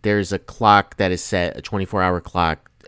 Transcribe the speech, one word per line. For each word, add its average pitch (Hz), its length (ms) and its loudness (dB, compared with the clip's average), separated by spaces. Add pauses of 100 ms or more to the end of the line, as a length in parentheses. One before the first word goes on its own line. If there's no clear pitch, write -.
there's 104 280 0
a 98 80 -4
clock - 580 2
that 95 140 0
is 90 120 -4
set, 90 340 -4
a - 40 -14
twenty-four 98 420 -4
hour 90 180 0
clock, 82 480 -2 (180)